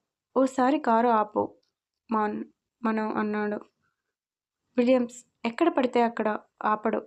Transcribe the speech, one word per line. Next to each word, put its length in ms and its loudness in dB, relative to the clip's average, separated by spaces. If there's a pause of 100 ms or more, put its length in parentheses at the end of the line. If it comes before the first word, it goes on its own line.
(380)
"ఓసారి 420 2
కారు 280 2
ఆపు 480 0 (560)
మాన్, 320 -2 (400)
మనం" 340 -4
అన్నాడు. 420 -4 (1160)
విలియమ్స్ 480 2 (200)
ఎక్కడ 240 2
పడితే 320 0
అక్కడ 380 -2 (240)
ఆపడు, 440 -2